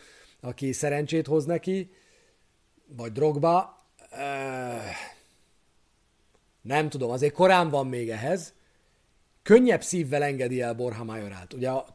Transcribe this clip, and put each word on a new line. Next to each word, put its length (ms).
aki 320
szerencsét 560
hoz 180
neki, 460
vagy 140
Drogba. 760
Ö, 640
nem 280
tudom, 200
azért 240
korán 360
van 180
még 220
ehhez. 440
Könnyebb 420
szívvel 400
engedi 380
el 120
Borja 300
Majorát. 500
Ugye 160
a 260